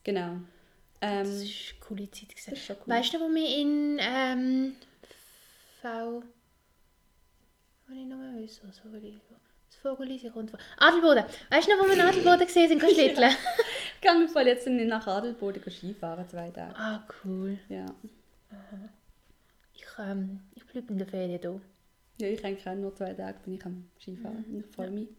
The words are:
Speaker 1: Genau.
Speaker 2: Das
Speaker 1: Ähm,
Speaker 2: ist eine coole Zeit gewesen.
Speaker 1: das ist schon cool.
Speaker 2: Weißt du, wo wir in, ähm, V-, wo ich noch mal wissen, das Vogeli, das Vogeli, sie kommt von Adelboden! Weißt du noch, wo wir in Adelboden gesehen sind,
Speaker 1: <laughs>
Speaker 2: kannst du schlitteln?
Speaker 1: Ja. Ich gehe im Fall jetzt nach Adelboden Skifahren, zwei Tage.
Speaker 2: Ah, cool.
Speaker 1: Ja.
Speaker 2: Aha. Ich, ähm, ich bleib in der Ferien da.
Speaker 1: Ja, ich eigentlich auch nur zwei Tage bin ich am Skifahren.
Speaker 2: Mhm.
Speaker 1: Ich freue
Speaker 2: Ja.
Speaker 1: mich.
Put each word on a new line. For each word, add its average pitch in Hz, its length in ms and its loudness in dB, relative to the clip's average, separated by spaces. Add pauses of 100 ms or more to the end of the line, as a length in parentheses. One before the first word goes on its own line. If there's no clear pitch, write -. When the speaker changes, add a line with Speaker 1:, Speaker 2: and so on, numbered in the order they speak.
Speaker 1:
Genau. 180 360 -4 (640)
Speaker 2:
Das 202 280 -2
Speaker 1:
Ähm, 202 140 -6
Speaker 2:
ist 208 300 -12
eine - 140 -20
coole 202 240 -12
Zeit - 200 -20
gewesen. - 200 -20
Speaker 1:
das 285 80 -10
ist - 80 -14
schon 202 140 -12
cool. - 140 -4
Speaker 2:
Weißt 240 200 0
du, 330 60 -4
wo 320 140 0
wir 311 240 0
in, 294 420 0
ähm, 254 720 0 (1080)
V-, 233 420 -10 (1700)
wo 262 60 -18
ich 262 120 -14
noch 262 100 -12
mal 262 220 -14
wissen, 220 280 -16
das 190 140 -20
Vogeli, 214 400 -20 (480)
das - 80 -20
Vogeli, 262 420 -8
sie 240 120 -14
kommt 220 200 -10
von - 100 -16 (180)
Adelboden! 311 460 6 (260)
Weißt 320 180 4
du 403 80 8
noch, 381 80 6
wo 392 40 6
wir 392 60 6
in 359 60 6
Adelboden 349 460 6
gesehen 339 220 6
sind, 311 100 4
Speaker 1:
<laughs> - 20 -2
Speaker 2:
kannst 339 160 6
du 320 60 6
schlitteln? 247 280 6
Speaker 1:
Ja. 269 60 2 (580)
Ich - 60 -20
gehe 339 220 6
im 320 60 2
Fall 302 180 2
jetzt 247 200 2
nach 226 400 0
Adelboden 202 640 -6
Skifahren, 175 580 -10
zwei 175 220 -12
Tage. - 260 -14
Speaker 2:
Ah, 214 300 -8 (180)
cool. 190 340 -8 (100)
Speaker 1:
Ja. 190 180 -10 (640)
Speaker 2:
Aha. 196 380 -20 (880)
Ich, - 100 -20 (140)
ähm, 196 420 -8 (140)
ich - 120 -20
bleib 240 240 -12
in 202 80 -4
der 196 80 -6
Ferien 180 340 -6
da. 180 200 -10 (600)
Speaker 1:
Ja, 208 80 -6
ich 214 160 -6
eigentlich 196 220 -8
auch 185 80 -8
nur 196 200 -8
zwei 190 200 -8
Tage 190 300 -12
bin 185 100 -10
ich 190 100 -12
am 180 240 -12 (120)
Skifahren. 220 480 -12
Speaker 2:
Mhm. 208 120 -10
Speaker 1:
Ich 208 140 -14
freue 185 120 -10
Speaker 2:
Ja. 190 60 -10
Speaker 1:
mich. 214 160 -8 (100)